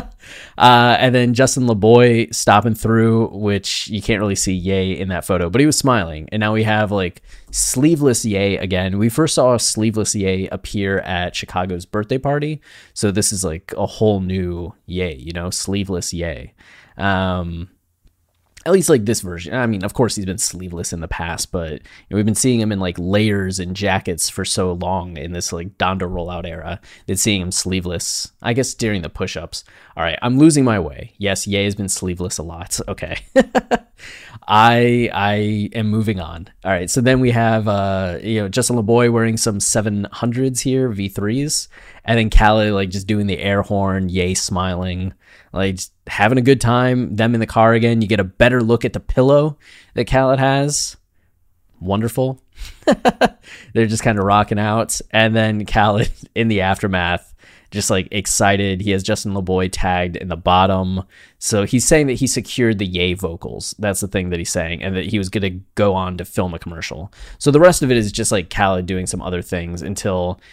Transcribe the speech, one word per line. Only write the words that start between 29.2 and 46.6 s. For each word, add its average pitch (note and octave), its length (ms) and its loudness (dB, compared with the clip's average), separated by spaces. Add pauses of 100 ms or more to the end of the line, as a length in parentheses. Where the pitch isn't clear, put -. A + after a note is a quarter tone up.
All E2 60 -2
right, E2 180 -2
I'm B2+ 180 0
losing D3+ 240 6
my A2 160 2
way. D2 380 -8
Yes, G2 280 -2
Ye G2+ 200 0
has G2+ 100 -2
been G2+ 140 -6
sleeveless F2+ 480 -6
a D#2 60 -8
lot. E2+ 440 -10
Okay. - 300 -8 (100)
<laughs> - 1200 -4
I, A#2+ 640 6
I G#2 600 0
am A2 160 -2
moving G#2+ 320 0
on. E2 260 -12 (160)
All F#2 80 0
right, F2+ 180 -2
so C3+ 120 0
then B2+ 180 4
we B2 120 4
have, A2+ 360 2
uh, F#2+ 560 0
you A2 180 -2
know, G2 60 -2
Justin B2 300 0
LaBoy A#2 340 4
wearing A2+ 240 2
some G#2+ 240 -2
seven G#2 540 -2
hundreds B2 480 -2
here, C3 260 0
V G2 220 -4
threes, A#2+ 580 -4 (380)
and A#2 120 2
then A2 120 2
Khaled, G#2+ 420 6
like, G2 200 0
just F#2+ 160 -8
doing G#2 200 0
the F#2 120 -2
air G2+ 220 0
horn, F#2+ 460 -2
Ye F2+ 280 0
smiling, F#2 800 -4 (380)
like, F#2+ 240 -2
just - 180 -12 (140)
having A#2 320 2
a - 20 0
good B2+ 180 6
time, B2 560 2